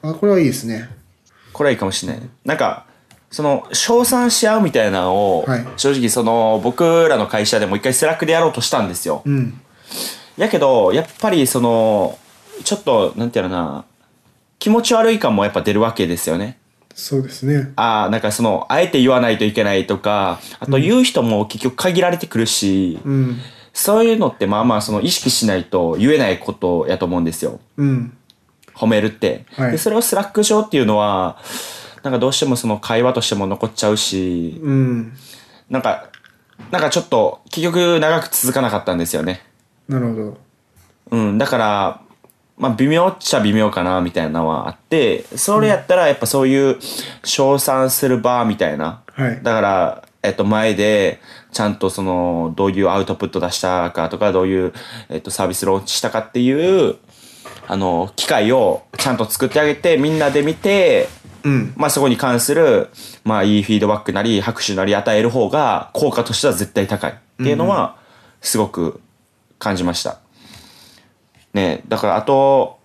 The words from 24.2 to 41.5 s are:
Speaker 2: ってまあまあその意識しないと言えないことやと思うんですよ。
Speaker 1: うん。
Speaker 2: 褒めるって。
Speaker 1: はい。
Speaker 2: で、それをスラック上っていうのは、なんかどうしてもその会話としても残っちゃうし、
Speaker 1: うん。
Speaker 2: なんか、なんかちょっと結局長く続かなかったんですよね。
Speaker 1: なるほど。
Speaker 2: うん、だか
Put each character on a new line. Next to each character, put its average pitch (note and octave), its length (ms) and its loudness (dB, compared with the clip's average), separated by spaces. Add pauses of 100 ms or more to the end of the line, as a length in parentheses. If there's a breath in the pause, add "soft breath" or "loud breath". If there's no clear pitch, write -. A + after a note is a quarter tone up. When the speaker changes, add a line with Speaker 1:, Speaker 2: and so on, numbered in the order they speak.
Speaker 2:
っ - 60 -4
て G2+ 120 -2
ま G#2 140 0
あ A2+ 40 0
ま A#2 120 2
あ G#2+ 40 0
そ A2 120 -6
の G#2 100 0
意 E3 80 0
識 - 200 -2
し A#2 160 0
な G2 100 2
い F2 80 -4
と E2+ 340 0
言 C3 160 4
え D3+ 40 2
な A2 120 2
い F2+ 80 0
こ - 160 -8
と F2 340 0
や F2+ 80 0
と F#2 80 -4
思 F2 140 -2
う - 20 0
ん E2+ 40 0
で D#2+ 80 -2
す - 120 -8
よ。 B1 160 -6 (160)
Speaker 1:
う C#3+ 80 -2
ん。 B2 320 -2 (580)
Speaker 2:
褒 - 120 -2
め A2 120 4
る G#2+ 100 2
っ - 20 0
て。 - 420 -4
Speaker 1:
は C3 160 -2
い。 - 40 0
Speaker 2:
で、 D#3+ 60 -2
そ G#3+ 120 0
れ G#3+ 60 0
を A#3 60 2
ス - 120 -2
ラ G3 100 0
ッ - 40 -10
ク G#3+ 140 0
上 G#3+ 180 4
っ G#3+ 80 -4
て D#3 100 0
い - 20 4
う A2+ 60 2
の G#2+ 100 2
は、 G2+ 420 0 (640 loud breath)
な C#3 80 -6
ん - 20 0
か B2+ 60 0
ど B2 100 2
う C3+ 40 0
し - 60 -2
て D3 80 0
も B2+ 100 2
そ A#2+ 100 -6
の G#2 120 -2
会 A2+ 240 0
話 B2+ 100 2
と A#2+ 80 -2
し - 80 -4
て A2 60 0
も G2+ 120 -2
残 G2 200 -4
っ G#2+ 60 -6
ち - 120 -6
ゃ G#2 60 2
う G#2+ 80 2
し、 F2+ 640 -4
Speaker 1:
う C#3+ 100 -2
ん。 A#2+ 400 0 (560 loud breath)
Speaker 2:
な B2+ 120 -2
ん - 20 -14
か、 - 260 -2 (600)
な F3+ 80 -2
ん E3 40 0
か D3 60 0
ち D3+ 100 0
ょ D#3+ 40 -2
っ - 60 -12
と - 420 0
結 E3 160 -4
局 F3 340 2
長 D#3+ 200 2
く - 80 -10
続 - 240 -2
か C3+ 100 0
な A#2 80 0
か G#2 80 -2
っ - 60 -6
た F#2 100 -2
ん E2+ 40 -2
で E2+ 60 -2
す E2 100 -6
よ D#2 80 -2
ね。 F#2 200 -6 (460)
Speaker 1:
な C3 120 -2
る A#2+ 80 -2
ほ A2+ 60 -4
ど。 G#2+ 240 -10 (720)
Speaker 2:
う A2+ 60 -2 (160)
ん、 G#2+ 60 0
だ C#3 80 2
か B2+ 120 -2